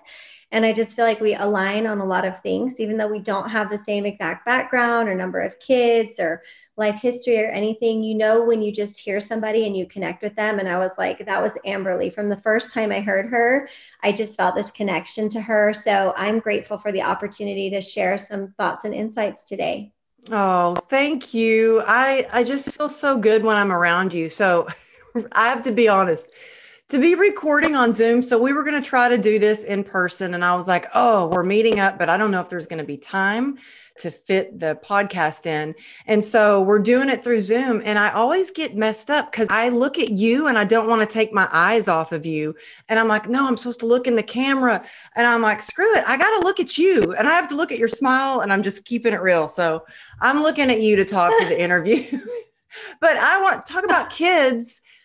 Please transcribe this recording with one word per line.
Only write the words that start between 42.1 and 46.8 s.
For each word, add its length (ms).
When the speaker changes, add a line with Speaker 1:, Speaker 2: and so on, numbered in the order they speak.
Speaker 2:
of 140
you. 300
And 100
I'm 80
like, 220
"No, 180
I'm 80
supposed 260
to 40
look 200
in 120
the 60
camera." 600
And 100
I'm 160
like, 200
"Screw 340
it. 100
I 120
gotta 260
look 160
at 180
you 400